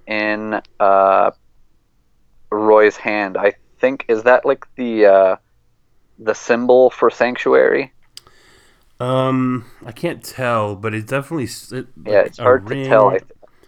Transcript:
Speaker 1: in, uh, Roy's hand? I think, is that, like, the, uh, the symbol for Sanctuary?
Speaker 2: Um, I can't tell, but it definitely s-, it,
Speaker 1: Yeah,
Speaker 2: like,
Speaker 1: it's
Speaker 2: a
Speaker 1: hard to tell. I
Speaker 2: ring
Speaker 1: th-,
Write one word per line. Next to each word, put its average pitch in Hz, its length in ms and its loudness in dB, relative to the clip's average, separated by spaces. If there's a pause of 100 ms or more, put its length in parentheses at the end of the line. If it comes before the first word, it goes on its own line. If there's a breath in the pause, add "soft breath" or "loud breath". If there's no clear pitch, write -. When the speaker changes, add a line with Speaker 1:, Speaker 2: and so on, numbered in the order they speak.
Speaker 1:
in, 107 540 -4 (180)
uh, 98 520 2 (1200)
Roy's 107 480 2
hand? 104 400 -6
I 101 160 0 (240)
think, 131 300 -4
is 110 160 -2
that, 123 200 2
like, 135 220 -2 (100)
the, 113 300 0
uh, 95 300 4 (840)
the 110 160 -4
symbol 123 560 2
for - 200 -2
Sanctuary? 131 800 0 (1080 soft breath)
Speaker 2:
Um, 127 640 -2 (220 soft breath)
I 120 60 -18
can't 147 300 -8
tell, 110 540 -4
but 104 180 -8
it 107 120 -8
definitely 135 380 -8
s-, - 280 -16
it, 127 140 -12 (180)
Speaker 1:
Yeah, 104 140 0
Speaker 2:
like, 92 80 2
Speaker 1:
it's - 120 -16
Speaker 2:
a - 40 -12
Speaker 1:
hard 123 240 2
to 135 200 -8
tell. 110 220 4
I 98 40 0
Speaker 2:
ring 98 80 -4
Speaker 1:
th-, - 120 -20 (360)